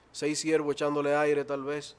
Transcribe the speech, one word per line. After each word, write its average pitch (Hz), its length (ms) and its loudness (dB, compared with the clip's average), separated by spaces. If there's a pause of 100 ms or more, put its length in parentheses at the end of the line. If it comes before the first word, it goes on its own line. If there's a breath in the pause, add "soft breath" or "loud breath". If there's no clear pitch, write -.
(100)
seis 151 300 -4
siervos 151 320 2
echándole 147 420 0
aire 147 300 2
tal 139 180 -4
vez, 143 360 -8